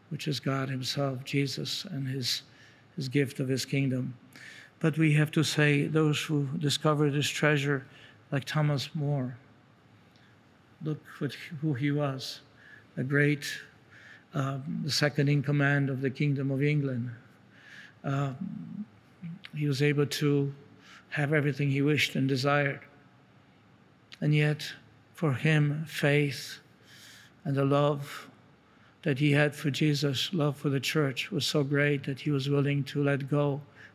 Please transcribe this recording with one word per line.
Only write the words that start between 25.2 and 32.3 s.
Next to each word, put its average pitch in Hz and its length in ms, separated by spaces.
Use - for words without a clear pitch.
him, 151 560
faith 143 720
and 139 120
the 139 80
love 143 680
that 143 160
he 147 140
had 147 240
for 147 140
Jesus, 143 600
love 147 240
for - 120
the 139 100
church, 135 540
was 147 120
so 151 200
great 143 400
that 139 160
he 151 100